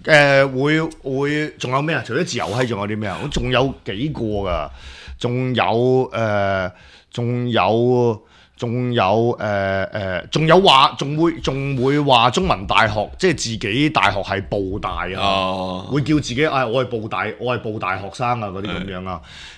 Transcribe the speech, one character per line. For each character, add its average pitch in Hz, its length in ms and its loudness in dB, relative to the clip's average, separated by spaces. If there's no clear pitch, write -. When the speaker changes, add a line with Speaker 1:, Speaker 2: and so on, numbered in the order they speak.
Speaker 1:
呃， 143 440 6
會， 147 320 0
會， 143 560 -2
仲 123 140 -6
有 135 100 0
咩 156 140 -2
啊？ 120 100 -4
除 117 80 -6
咗 165 100 0
自 120 140 -4
由 87 80 -2
閪， 117 220 0
仲 110 120 -4
有 101 80 -4
啲 107 80 -4
咩 107 140 -4
啊？ 87 80 -6
仲 123 200 -2
有 127 220 2
幾 117 240 -6
個 127 120 -8
㗎， 95 480 -2
仲 127 380 -2
有， 120 580 2
呃， 98 580 0
仲 123 380 -4
有， 117 720 4
仲 123 380 -4
有， 113 460 2
呃， 98 460 0
呃， 95 420 -4
仲 151 200 0
有 170 140 8
話， 147 360 6
仲 147 200 -4
會， 165 240 2
仲 139 360 -2
會 135 220 2
話 127 300 4
中 185 180 0
文 101 200 -2
大 104 200 4
學， 107 300 -4
即 185 120 2
係 156 60 2
自 113 220 -6
己 117 320 0
大 101 220 4
學 101 100 -4
係 98 260 -2
暴 98 320 -4
大 87 280 -6
啊， 92 120 -6
Speaker 2:
哦。 95 720 -2
Speaker 1:
會 143 120 0
叫 151 120 0
自 131 200 -4
己， 143 120 0
「哎， 135 160 0
我 123 220 0
係 117 40 -8
暴 113 200 -6
大， 95 160 -4
我 120 180 -2
係 - 40 -8
暴 110 180 -8
大 95 180 -2
學 98 160 -10
生 123 140 -2
啊」 107 140 -6
嗰 98 80 -8
啲 98 60 -6
咁 87 180 -6
樣 92 140 -10
啊， 90 140 -8
Speaker 2:
係。 - 60 -20